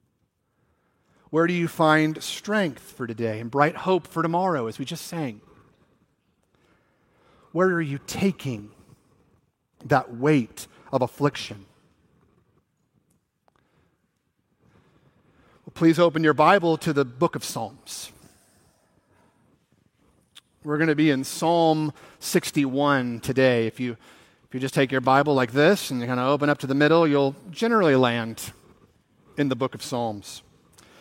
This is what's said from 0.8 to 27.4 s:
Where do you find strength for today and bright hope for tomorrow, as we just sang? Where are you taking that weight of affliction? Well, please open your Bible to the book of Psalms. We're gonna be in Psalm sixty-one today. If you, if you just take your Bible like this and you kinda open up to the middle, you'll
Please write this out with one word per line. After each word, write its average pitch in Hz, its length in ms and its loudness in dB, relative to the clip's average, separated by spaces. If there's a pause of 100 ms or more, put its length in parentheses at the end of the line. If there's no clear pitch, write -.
Where 165 180 2
do 180 60 0
you 170 160 -2
find 156 540 2
strength 202 580 -4
for - 260 -12
today 113 340 -4
and 113 100 -10
bright 143 260 2
hope 185 300 -2
for 165 160 -4
tomorrow, 165 460 -2
as 110 100 -12
we 135 80 -10
just 165 200 -12
sang? 135 360 -8 (2000)
Where 180 160 2
are 170 140 0
you 139 240 -6
taking 123 640 -4 (1120)
that 131 320 0
weight 131 500 0 (240)
of 127 120 0
affliction? 117 640 -4 (4000)
Well, - 80 -20
please 165 240 4
open 165 260 2
your 151 100 4
Bible 165 440 2
to 160 160 -4
the 139 100 2
book 127 320 -4
of - 80 -12
Psalms. - 680 -12 (2500)
We're 151 140 -2
gonna 156 160 2
be 151 160 4
in 135 140 0
Psalm 160 680 2 (260)
sixty-one 135 1000 0
today. 123 460 2
If 110 140 -8
you, 120 160 -6 (500)
if - 60 -20
you 127 80 -6
just 131 140 -6
take 131 180 2
your 131 80 0
Bible 139 340 4
like 127 180 0
this 156 380 2
and 127 100 -4
you 120 60 -6
kinda 123 160 -2
open 143 280 0
up 143 80 0
to - 80 -8
the 135 80 -2
middle, 156 340 4
you'll 139 260 0 (160)